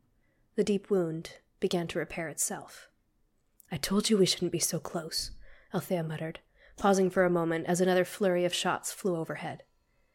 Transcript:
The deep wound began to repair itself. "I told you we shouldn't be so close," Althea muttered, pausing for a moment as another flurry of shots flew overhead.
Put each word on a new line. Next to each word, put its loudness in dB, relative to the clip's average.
The 2
deep 0
wound 0
began 0
to -6
repair -6
itself. -8
"I -6
told 0
you 6
we 6
shouldn't 0
be -2
so -2
close," -8
Althea -2
muttered, -8
pausing 4
for 4
a 4
moment 2
as 2
another 4
flurry 2
of 0
shots -2
flew -2
overhead. -8